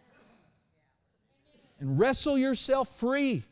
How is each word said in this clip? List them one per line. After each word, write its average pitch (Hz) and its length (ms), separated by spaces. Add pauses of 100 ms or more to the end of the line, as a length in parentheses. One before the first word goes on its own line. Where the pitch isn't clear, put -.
(1800)
and 135 180
wrestle 269 400
yourself 262 640
free 254 520